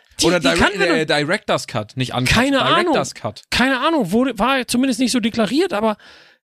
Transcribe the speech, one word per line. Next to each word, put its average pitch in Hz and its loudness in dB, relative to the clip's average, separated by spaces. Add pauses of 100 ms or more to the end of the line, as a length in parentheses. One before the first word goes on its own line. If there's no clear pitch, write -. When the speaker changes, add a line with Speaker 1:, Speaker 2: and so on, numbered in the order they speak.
(200)
Speaker 1:
Die, 160 2
Speaker 2:
Oder 175 4
Speaker 1:
die 165 -2
Speaker 2:
Direct-, 170 2
Speaker 1:
kannten 392 2
wir 392 2
noch 339 2
Speaker 2:
äh, 156 0
Director's 156 -2
Cut, 107 -8
nicht 127 -4
Uncut, 127 0
Speaker 1:
Keine 262 2
Ahnung. 330 2
Speaker 2:
Director's 151 -2
Cut. - -10
Speaker 1:
Keine 254 0
Ahnung, 277 0
wurde, 247 0
war 254 0
zumindest 247 0
nicht 247 0
so 262 0
deklariert, 233 0
aber 214 -2 (540)